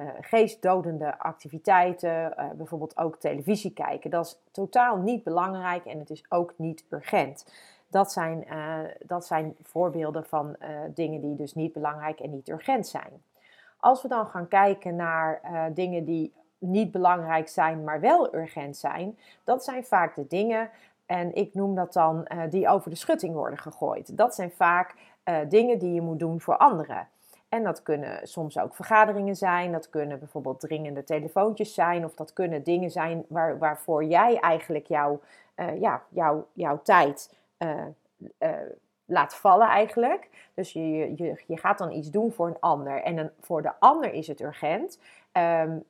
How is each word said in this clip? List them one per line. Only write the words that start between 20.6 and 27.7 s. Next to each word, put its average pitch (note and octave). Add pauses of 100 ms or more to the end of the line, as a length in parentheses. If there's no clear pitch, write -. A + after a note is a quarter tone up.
en F3
ik -
noem G3
dat F3+
dan, D#3+
eh, E3+ (120)
die F#3
over F#3
de E3+
schutting F#3+
worden -
gegooid. -
Dat A#3+
zijn F3+
vaak, F3 (280)
eh, E3+ (100)
dingen A3+
die F3+
je E3+
moet E3
doen E3
voor -
anderen. D3+ (400)
En A3+
dat F#3+